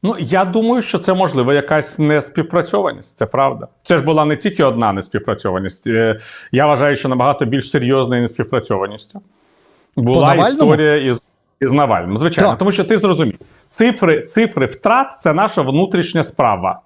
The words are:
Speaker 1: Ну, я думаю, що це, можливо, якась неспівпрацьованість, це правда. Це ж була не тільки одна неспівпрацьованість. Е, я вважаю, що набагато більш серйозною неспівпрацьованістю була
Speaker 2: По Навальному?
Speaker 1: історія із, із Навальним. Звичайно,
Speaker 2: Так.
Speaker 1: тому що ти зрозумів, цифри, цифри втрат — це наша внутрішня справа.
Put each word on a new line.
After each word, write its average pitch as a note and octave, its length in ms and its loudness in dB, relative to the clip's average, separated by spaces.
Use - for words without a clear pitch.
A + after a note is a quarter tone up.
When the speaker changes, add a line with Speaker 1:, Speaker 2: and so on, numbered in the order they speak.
Speaker 1:
Ну, A3 160 -2
я F3+ 260 0
думаю, A3+ 380 0
що - 160 -4
це, F#3 160 0
можливо, C#3 380 0
якась D3 460 0
неспівпрацьованість, D#3 1200 -2
це A2 80 0
правда. C3 420 -2
Це F3 140 2
ж C#3 80 0
була D#3 200 2
не D3+ 120 0
тільки F3 280 -2
одна A#2 280 2
неспівпрацьованість. F#2+ 920 -6
Е, A2+ 320 0
я C3+ 140 4
вважаю, C#3+ 300 2
що C#3 120 -4
набагато C3 360 0
більш B2 260 -4
серйозною B2 520 0
неспівпрацьованістю G#2+ 960 -6
була B2 240 2
Speaker 2:
По C#3+ 160 4
Навальному? F#3+ 120 4
Speaker 1:
історія D3+ 220 2
із, C3 260 -2
із C3 120 0
Навальним. G#2+ 460 0
Звичайно, E3+ 320 0
Speaker 2:
Так. A2+ 80 -4
Speaker 1:
тому G3 140 0
що G3 120 -2
ти G#3+ 140 2
зрозумів, D#3+ 400 0
цифри, A3+ 540 2
цифри A3 440 0
втрат — B3+ 540 0
це D#3+ 120 2
наша G3 300 0
внутрішня E3 600 0
справа. F#2+ 600 -2